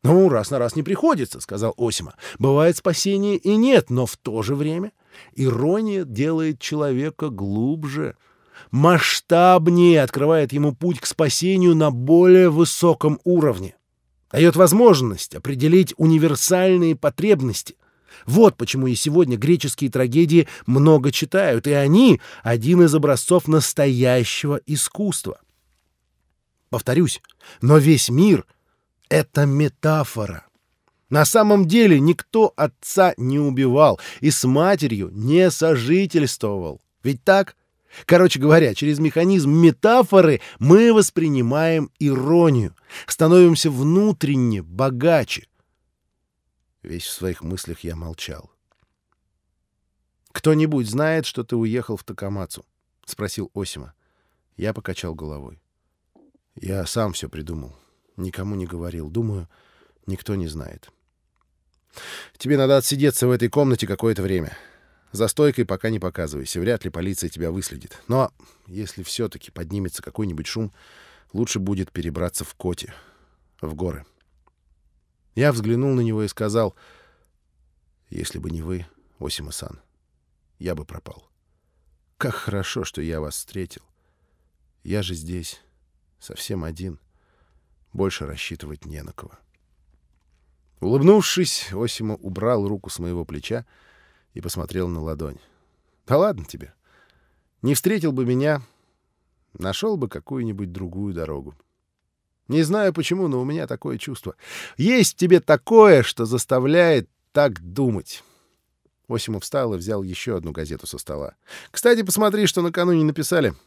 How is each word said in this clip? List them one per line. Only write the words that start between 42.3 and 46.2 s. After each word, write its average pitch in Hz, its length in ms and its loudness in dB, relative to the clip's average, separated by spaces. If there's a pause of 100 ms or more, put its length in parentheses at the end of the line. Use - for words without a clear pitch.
становимся 165 640 6
внутренне 139 920 0
богаче". 127 840 -2 (1300)